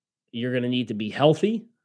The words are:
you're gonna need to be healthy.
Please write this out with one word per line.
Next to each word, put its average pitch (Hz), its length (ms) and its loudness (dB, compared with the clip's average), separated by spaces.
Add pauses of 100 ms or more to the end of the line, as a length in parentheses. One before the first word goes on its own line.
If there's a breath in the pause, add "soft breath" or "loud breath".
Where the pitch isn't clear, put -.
(300)
you're 123 220 -4
gonna 123 160 0
need 127 200 -2
to 117 60 -4
be 107 140 -4
healthy. 156 580 2 (180)